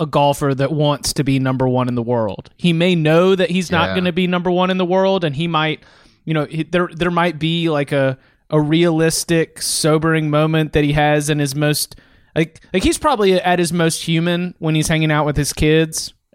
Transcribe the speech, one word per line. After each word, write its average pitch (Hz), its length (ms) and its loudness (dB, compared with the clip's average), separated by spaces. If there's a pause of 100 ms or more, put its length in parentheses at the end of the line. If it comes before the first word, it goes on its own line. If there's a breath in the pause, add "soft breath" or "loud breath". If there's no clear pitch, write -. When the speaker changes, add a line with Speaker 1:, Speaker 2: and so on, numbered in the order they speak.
Speaker 1:
a 160 60 -2
golfer 143 480 0
that 135 180 -2
wants 147 400 -2
to 143 120 -2
be 135 140 2
number 131 300 0
one 123 200 0
in 123 60 -4
the 120 80 -2
world. 113 540 -4
He 175 160 2
may 175 240 2
know 170 400 4
that 180 140 0
he's 175 200 -2
not 170 200 0
Speaker 2:
Yeah. 190 40 -4
Speaker 1:
gonna 180 180 0
be 180 140 0
number 180 240 -2
one 185 200 0
in 185 80 -2
the 185 60 0
world, 190 380 0
and 147 140 -2
he 170 100 -2
might, 156 380 -2 (400 soft breath)
you 160 100 -4
know, 151 120 0
he, 160 180 -6
there, 175 280 -2
there 175 200 -4
might 170 260 -2
be, 165 320 -2
like, 143 220 -2
a, 135 260 0 (300 soft breath)
a 156 120 2
realistic, 160 1000 0
sobering 156 720 0
moment 156 420 0
that 151 120 2
he 147 80 0
has 151 360 2
in 147 120 0
his 139 140 -2
most, 147 420 -2 (400 soft breath)
like, 160 240 -4 (120)
like, 190 120 0
he's 330 140 2
probably 208 420 2
at 180 180 2
his 170 140 0
most 165 320 0
human 170 540 -2
when 156 180 -2
he's 156 120 0
hanging 156 220 0
out 151 160 0
with 147 100 -2
his 143 160 -2
kids, 160 600 0 (220)